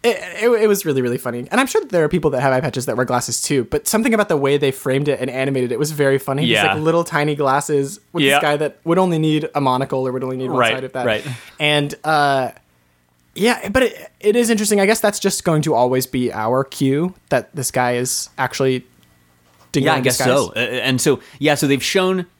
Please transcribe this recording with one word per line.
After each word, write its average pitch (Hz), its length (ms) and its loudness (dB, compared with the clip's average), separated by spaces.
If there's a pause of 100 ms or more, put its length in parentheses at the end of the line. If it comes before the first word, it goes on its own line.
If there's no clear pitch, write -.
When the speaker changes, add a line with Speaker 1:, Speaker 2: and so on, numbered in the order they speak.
Speaker 1:
it, 226 140 2 (240)
it, 233 80 4 (140)
it 220 40 4
was 202 180 2
really, 135 180 0
really 123 160 -2
funny. 120 320 -6
And 233 100 2
I'm 269 60 0
sure 440 140 0
that 294 100 -12
there 175 120 2
are 151 60 2
people 165 220 0
that 127 100 -2
have 135 120 2
eye 127 80 2
patches 127 260 -4
that 120 100 -2
wear 127 80 2
glasses 120 340 -2
too, 131 260 0
but - 220 -4
something 226 280 2
about 208 140 0
the 165 80 2
way 139 200 2
they 143 140 2
framed 135 360 -2
it 131 120 0
and 127 100 -4
animated 131 420 -2
it 117 60 -2
was 151 140 -2
very 139 260 2
funny. 139 240 -2
These, 127 120 2
Speaker 2:
Yeah. 101 200 4
Speaker 1:
like, 151 80 -2
little 165 220 2
tiny 147 320 -2
glasses 139 640 0 (140)
with 160 100 0
Speaker 2:
Yeah. 139 120 4
Speaker 1:
this 147 60 2
guy 147 160 0
that 147 260 -4
would 170 140 2
only 180 220 2
need 156 340 0
a 147 80 0
monocle 131 460 0
or 127 40 -4
would 127 120 -4
only 131 140 -6
need 131 120 -4
one 135 80 -2
Speaker 2:
Right, 113 160 4
Speaker 1:
side 131 120 -6
of 127 80 -12
that. 127 120 -4
Speaker 2:
right. 110 180 -2 (360)
Speaker 1:
And, 147 340 0 (100)
uh, 143 460 0 (840)
yeah, 208 340 -2
but 254 140 2
it, - 360 -6
it 208 160 2
is 240 140 2
interesting. 208 320 2
I 196 60 4
guess 220 140 2
that's 202 180 0
just - 240 -2
going 156 200 2
to 156 120 0
always 127 320 2
be 123 260 -4
our 120 300 0
cue 143 500 0 (160)
that - 260 -2
this 135 160 -6
guy 123 220 0
is 123 360 -4 (100)
actually 131 460 -2 (840)
Dingo 139 140 0
Speaker 2:
Yeah, 156 80 4
I 147 40 2
Speaker 1:
in 127 60 -2
Speaker 2:
guess 123 140 0
Speaker 1:
disguise. 127 180 2
Speaker 2:
so. 127 200 2
Uh, - 40 -6
and 123 400 -2
so, 143 200 2 (200)
yeah, 147 160 2
so 147 120 -2
they've 139 160 2
shown 185 420 0 (140)